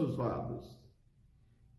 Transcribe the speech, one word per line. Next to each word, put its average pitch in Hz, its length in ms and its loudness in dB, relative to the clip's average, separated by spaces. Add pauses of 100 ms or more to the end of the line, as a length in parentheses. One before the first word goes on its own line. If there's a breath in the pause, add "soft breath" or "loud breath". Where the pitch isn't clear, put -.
os 123 120 0
lados. - 600 -2 (1000)